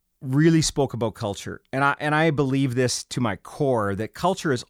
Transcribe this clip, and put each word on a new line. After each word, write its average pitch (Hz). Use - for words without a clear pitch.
really 151
spoke -
about 113
culture. -
And 135
I, 143
and 151
I 160
believe 135
this 127
to -
my 110
core, 110
that 107
culture 175
has 123